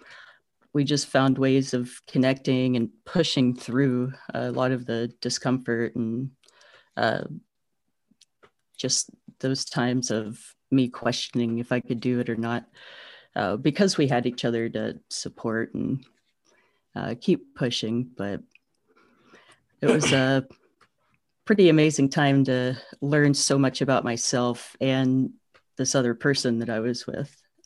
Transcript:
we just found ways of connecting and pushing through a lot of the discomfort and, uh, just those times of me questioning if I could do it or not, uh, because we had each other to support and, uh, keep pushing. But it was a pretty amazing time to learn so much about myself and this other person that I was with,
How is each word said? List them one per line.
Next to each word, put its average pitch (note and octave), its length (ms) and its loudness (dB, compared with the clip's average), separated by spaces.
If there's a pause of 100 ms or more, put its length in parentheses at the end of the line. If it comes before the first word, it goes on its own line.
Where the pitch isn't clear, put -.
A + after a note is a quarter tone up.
(760)
we C#3+ 100 4
just C#3+ 220 0
found C3 320 4
ways C3+ 340 2
of B2 340 -4
connecting C3 680 0
and A2+ 140 -2 (160)
pushing C3+ 480 2
through B2+ 580 0 (220)
a B2 180 -4
lot B2+ 200 0
of B2 120 -4
the A#2 240 -4 (140)
discomfort B2 760 -2
and, A2+ 360 -4 (640)
uh, A2 260 0 (1500)
just - 320 -4 (300)
those C3 260 -2
times B2 460 -2
of A2 440 -6 (160)
me C3 180 4
questioning A#2+ 720 -2
if A#2+ 120 -4
I B2 80 0
could A#2+ 200 -6
do B2 200 0
it A#2+ 80 -4
or A2+ 80 -2
not, A#2 320 -4 (640)
uh, G2+ 220 -2
because D#3 400 0
we D3 120 4
had B2 180 0
each B2 180 -6
other A#2 240 -2
to A2 400 -6
support - 640 -6
and, C3+ 320 -4 (880)
uh, - 240 -6
keep - 360 -2
pushing. A#2 500 -4
But G2 380 -8 (1400)
it D3 60 0
was D3 260 2
a C3+ 340 2 (1000)
pretty G3 240 6
amazing D3+ 400 4
time C#3 340 4
to B2+ 320 0 (240)
learn C#3+ 320 4
so C#3 260 0
much C3 220 0
about C3 240 2
myself A#2+ 760 -4
and C3 540 0 (440)
this - 180 -2
other B2 180 2
person C3 460 0
that A#2 100 -6
I A2 120 -2
was A#2+ 260 -4
with, - 280 -8 (320)